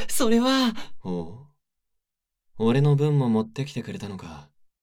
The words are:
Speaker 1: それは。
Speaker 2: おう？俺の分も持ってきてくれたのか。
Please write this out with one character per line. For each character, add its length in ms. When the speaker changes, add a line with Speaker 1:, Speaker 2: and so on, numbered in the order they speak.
Speaker 1:
そ 220
れ 100
は。 340
Speaker 2:
お 300
う？ 40
俺 200
の 160
分 240
も 80
持 140
っ 80
て 160
き 80
て 100
く 80
れ 80
た 80
の 80
か。 340